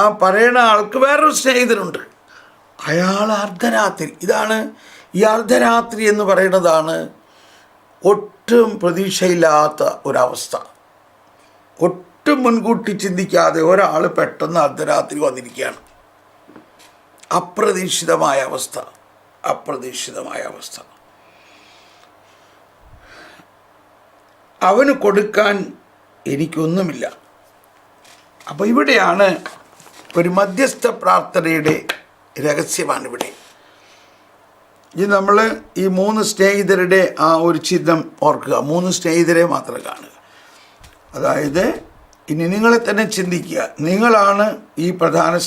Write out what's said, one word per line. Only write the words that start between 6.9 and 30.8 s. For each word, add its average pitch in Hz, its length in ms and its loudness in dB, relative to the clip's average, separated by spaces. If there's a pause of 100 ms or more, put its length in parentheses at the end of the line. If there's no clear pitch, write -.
ഒട്ടും 214 580 2 (120)
പ്രതീക്ഷയില്ലാത്ത 170 1000 0 (260)
ഒരവസ്ഥ. 127 460 -2 (1300)
ഒട്ടും 269 580 -2
മുൻകൂട്ടി 226 480 0 (100)
ചിന്തിക്കാതെ 175 580 0 (100)
ഒരാൾ 180 320 2 (160)
പെട്ടെന്ന് 160 480 -2
അർദ്ധരാത്രി 147 600 -2
വന്നിരിക്കുകയാണ്. 127 540 -8 (1600)
അപ്രതീക്ഷിതമായ 170 1000 -2 (120)
അവസ്ഥ, - 260 -10 (760)
അപ്രതീക്ഷിതമായ - 880 -10 (120)
അവസ്ഥ. - 240 -18 (4000)
അവന് 269 220 4 (120)
കൊടുക്കാൻ 202 500 2 (800)
എനിക്കൊന്നുമില്ല. 156 720 -4 (1500)
അപ്പോൾ 156 220 -4
ഇവിടെയാണ് 202 560 4 (880)
ഒരു 170 200 2
മധ്യസ്ഥ 202 480 0 (160)